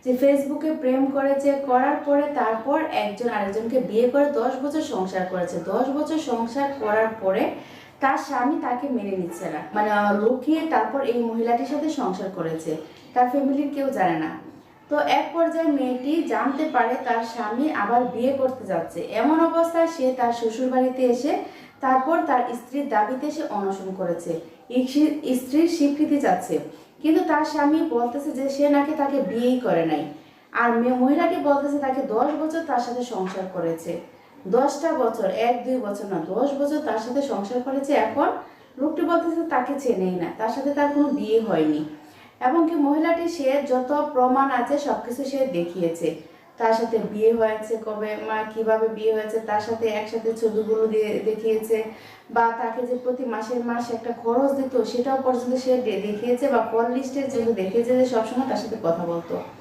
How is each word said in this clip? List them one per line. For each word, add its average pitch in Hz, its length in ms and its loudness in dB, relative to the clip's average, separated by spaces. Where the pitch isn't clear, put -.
যে 254 60 0
Facebook-এ 285 480 2
প্রেম 254 200 2
করেছে, 277 340 2
করার 269 280 4
পরে 285 180 4
তারপর 220 380 0
একজন 208 320 -4
আরেকজনকে 220 420 -2
বিয়ে 226 240 4
করে 285 140 4
দশ 262 120 0
বছর 294 180 -2
সংসার 185 400 -2
করেছে। 175 240 -4
দশ 254 140 2
বছর 302 200 -2
সংসার 233 380 -2
করার 220 280 2
পরে 190 200 2
তার 269 240 2
স্বামী 269 300 0
তাকে 277 200 -2
মেনে 202 240 -4
নিচ্ছে 170 340 -6
না, 151 60 -6
মানে, 214 220 2
আহ, 208 220 2
লুকিয়ে 262 400 0
তারপর 277 260 0
এই 240 60 0
মহিলাটির 240 420 0
সাথে 294 160 -2
সংসার 185 380 -4
করেছে, 165 320 -4
তার 247 180 4
ফ্যামিলির 277 440 0
কেউ 277 100 -2
জানে 175 260 2
না। - 60 -6
তো 294 60 2
এক 302 160 0
পর্যায়ে 330 440 2
মেয়েটি 254 340 -2
জানতে 277 320 0
পারে 240 200 2
তার 233 140 0
স্বামী 240 340 -2
আবার 233 200 4
বিয়ে 254 260 0
করতে 254 300 -2
যাচ্ছে। 165 300 -4
এমন 311 180 4
অবস্থায় 330 460 2
সে 269 100 -2
তার 240 200 2
শ্বশুর 233 360 -2
বাড়িতে 254 280 2
এসে 302 180 0
তারপর 262 320 4
তার 247 140 2
স্ত্রীর 285 300 -6
দাবিতে 254 380 0
সে 311 60 -6
অনশন 190 300 -4
করেছে, 170 320 -4
স্ত্রী-, 294 300 2
স্ত্রীর 330 360 2
স্বীকৃতি 285 480 2
চাচ্ছে। 180 320 0
কিন্তু 320 180 4
তার 302 220 4
স্বামী 302 260 4
বলতেছে 285 420 -2
যে 269 60 -2
সে 285 120 4
নাকি 285 320 4
তাকে 277 180 2
বিয়েই 247 360 2
করে 165 240 2
নাই। 147 120 0
আর 240 100 4
মে-, 247 220 2
মহিলাটি 330 340 4
বলতেছে 285 300 2
তাকে 269 220 0
দশ 269 120 4
বছর 320 280 -2
তার 247 160 0
সাথে 247 160 -4
সংসার 185 320 -4
করেছে, 165 360 -4
দশটা 285 340 2
বছর, 220 260 0
এক 247 60 4
দুই 254 120 0
বছর 202 260 -6
না, 170 60 -2
দশ 262 140 2
বছর 294 180 0
তার 220 160 -2
সাথে 254 160 -2
সংসার 208 340 -4
করেছে। 277 260 -2
এখন 285 220 0
লোকটি 311 220 0
বলতেছে 330 400 0
তাকে 254 180 0
চেনেই 185 380 0
না, 165 60 -4
তার 226 160 -2
সাথে 277 240 -2
তার 285 160 4
কোনো 285 140 4
বিয়ে 214 200 2
হয়নি। 156 320 2
এবং 311 220 4
কি 339 80 0
মহিলাটি 330 400 2
সে 269 120 0
যত 254 200 0
প্রমাণ 254 340 4
আছে 254 140 0
সব 226 200 0
কিছু 240 240 -6
সে 277 80 -4
দেখিয়েছে, 170 500 -2
তার 226 200 4
সাথে 233 180 0
বিয়ে 220 260 4
হয়েছে 220 340 0
কবে, 214 240 -4
মা, 220 100 -2
কিভাবে 220 320 2
বিয়ে 214 200 2
হয়েছে, 214 240 -2
তার 214 260 -2
সাথে 226 220 -2
একসাথে 214 420 -2
ছবিগুলো 214 420 2
দিয়ে 214 160 2
দেখিয়েছে, 220 480 0
বা 226 140 2
তাকে 233 280 -4
যে 247 60 -2
প্রতি 254 200 -2
মাসের 233 440 -4
মাস 240 160 -2
একটা 233 160 -6
খরচ 254 360 2
দিত 262 160 -4
সেটাও 262 340 0
পর্যন্ত 247 280 0
সে 254 80 2
দে-, 196 200 -2
দেখিয়েছে, 240 380 0
বা 226 60 6
কল 226 140 2
লিস্টে 269 240 -4
যে 233 80 0
দেখিয়েছে 233 380 0
যে 254 160 6
সবসময় 226 360 0
তার - 120 -2
সাথে 220 140 -6
কথা 170 240 0
বলতো। 170 240 -4